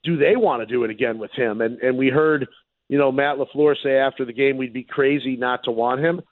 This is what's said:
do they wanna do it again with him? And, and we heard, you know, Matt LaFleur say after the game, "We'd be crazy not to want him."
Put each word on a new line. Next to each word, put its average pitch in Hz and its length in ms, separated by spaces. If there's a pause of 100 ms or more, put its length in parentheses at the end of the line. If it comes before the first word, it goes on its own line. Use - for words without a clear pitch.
do 170 120
they 160 200
wanna 147 280
do 120 200
it 110 60
again 113 280
with 107 140
him? 113 280
And, 113 200
and 127 180
we 135 100
heard, 151 380 (420)
you 143 100
know, 139 120
Matt 139 260
LaFleur 143 460
say 135 140
after 135 280
the 117 80
game, 135 260
"We'd 127 140
be 123 120
crazy 139 520
not 123 280
to 120 80
want 123 300
him." 170 300